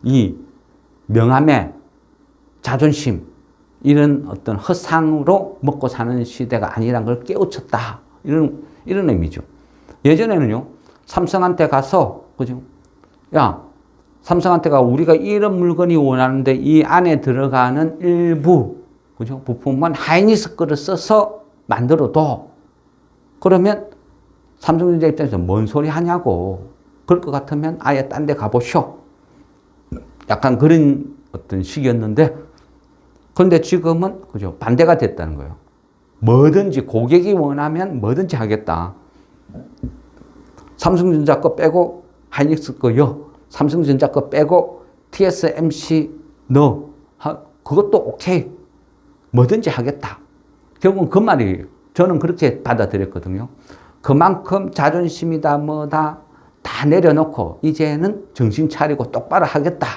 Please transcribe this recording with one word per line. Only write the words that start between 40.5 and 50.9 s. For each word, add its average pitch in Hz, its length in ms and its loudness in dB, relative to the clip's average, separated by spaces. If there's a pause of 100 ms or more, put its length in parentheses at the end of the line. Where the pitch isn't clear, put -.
삼성전자 165 600 2
거 - 160 0
빼고 165 500 0 (240)
하이닉스 151 500 -2
거요. 123 480 0 (220)
삼성전자 147 580 0
거 - 220 -2
빼고 160 560 -2 (260)
티에스엠씨 160 1000 -2 (360)
너 131 420 2 (280)
하-, - 200 -8 (260)
그것도 202 360 2
오케이. - 520 -4 (800)
뭐든지 123 380 2
하겠다. - 500 -8 (600)
결국은 190 300 2